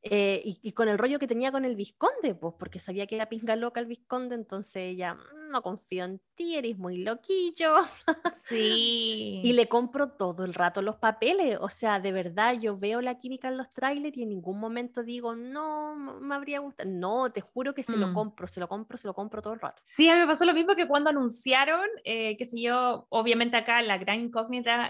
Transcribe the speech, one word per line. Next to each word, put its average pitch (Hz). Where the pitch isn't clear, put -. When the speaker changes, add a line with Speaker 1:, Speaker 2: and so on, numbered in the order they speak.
Speaker 1:
eh, 202
y, 180
y 214
con 226
el 202
rollo 262
que 277
tenía 247
con 269
el 247
vizconde, 311
pues, 165
porque -
sabía 196
que 220
era 220
pinga 226
loca 240
el 240
vizconde, 247
entonces 202
ella, 180
"Mm, 311
no 262
confío 185
en 190
ti, 339
eres 233
muy 180
loquillo". 320
<laughs> 320
Speaker 2:
Sí. 220
Speaker 1:
Y 240
le 233
compro 247
todo 180
el 180
rato 175
los 214
papeles, 240
o 196
sea, 214
de 190
verdad, 190
yo 208
veo 208
la 247
química 254
en 254
los 254
trailers 285
y 247
en 220
ningún 185
momento 240
digo, 233
"No, 302
m-, 285
me 277
habría 285
gustado". 269
No, 208
te 202
juro 262
que 277
se 226
lo 185
Speaker 2:
Mm. -
Speaker 1:
compro, 208
se 180
lo 175
compro, 220
se -
lo 185
compro 214
todo 214
el 220
rato. -
Speaker 2:
Sí, 311
a 330
mí 349
me 339
pasó 320
lo 339
mismo 339
que 339
cuando 294
anunciaron, 277
eh, 220
qué 247
sé 233
yo, 247
obviamente 233
acá 233
la 208
gran 196
incógnita 233